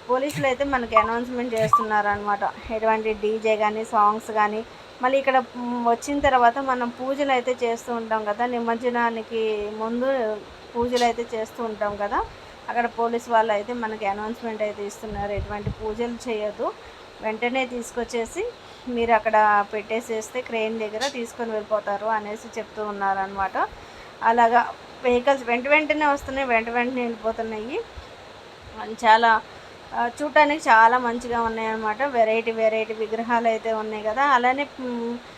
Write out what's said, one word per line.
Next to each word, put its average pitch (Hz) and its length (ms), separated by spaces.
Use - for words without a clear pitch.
పోలీసులు 269 360
అయితే 262 180
మనకి 247 320
అనౌన్స్‌మెంట్ 240 580
చేస్తున్నారు 214 540
అనమాట. 202 320
ఎటువంటి 220 420
డీజే 214 420
కానీ, 214 300
సాంగ్స్ 220 460
కానీ. 214 340
మళ్ళీ 262 160
ఇక్కడ, 269 200
ఉమ్, 240 520
వచ్చిన 277 300
తర్వాత 254 400
మనం 254 300
పూజలు 269 420
అయితే 247 320
చేస్తూ 233 300
ఉంటాం 220 320
కదా, 208 200
నిమజ్జనానికి 233 1300
ముందు 233 640
పూజలు 240 280
అయితే 233 220
చేస్తూ 220 280
ఉంటాం 208 320
కదా, 208 280
అక్కడ 233 160
పోలీసు 233 460
వాళ్ళు 226 220
అయితే 208 200
మనకి 220 320
అనౌన్స్‌మెంట్ 214 560
అయితే 208 240
ఇస్తున్నారు, 202 460
"ఎటువంటి 208 380
పూజలు 233 600
చేయొద్దు, 214 440
వెంటనే 240 440
తీసుకొచ్చేసి 240 840
మీరు 233 260
అక్కడ 214 600
పెట్టేసేస్తే 220 680
క్రేన్ 226 380
దగ్గర 220 280
తీసుకొని 233 440
వెళ్ళిపోతారు" 208 540
అనేసి 220 540
చెప్తూ 214 240
ఉన్నారనమాట. 196 840
అలాగా 233 500
వెహికల్స్ 254 400
వెంట 240 240
వెంటనే 302 380
వస్తున్నాయి, 277 420
వెంట 226 220
వెంటనే 247 320
వెళ్ళిపోతున్నాయి. 226 800
చాలా, 226 360
ఆ, 233 160
చూడటానికి 294 480
చాలా 226 280
మంచిగా 240 440
ఉన్నాయన్నమాట. 220 600
వెరైటీ 226 480
వెరైటీ 220 420
విగ్రహాలు 226 540
అయితే 226 260
ఉన్నాయి 214 300
కదా. 220 200
అలానే, 269 440
ఉమ్, 240 380